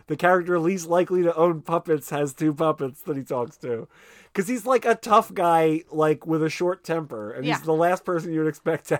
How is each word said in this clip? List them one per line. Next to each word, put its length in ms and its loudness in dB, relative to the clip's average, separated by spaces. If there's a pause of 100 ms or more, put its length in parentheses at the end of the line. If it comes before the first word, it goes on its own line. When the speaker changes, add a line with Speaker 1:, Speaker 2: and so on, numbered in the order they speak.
Speaker 1:
the 80 -4
character 440 2
least 280 -2
likely 340 2
to 140 2
own 260 2
puppets 480 -2
has 240 -4
two 200 0
puppets 500 -2
that 140 -4
he 60 -8
talks 340 -6
to." 300 -8 (460)
'Cause 140 -4
he's, 180 -4
like, 200 2
a 100 4
tough 380 2
guy, 580 2
like, 360 0
with 160 0
a 60 0
short 340 -2
temper. 480 -6
And 140 -8
he's 140 0
Speaker 2:
Yeah. 60 -14
Speaker 1:
the 80 0
last 320 2
person 280 -4
you 60 0
would 100 2
expect 380 -4
to 120 0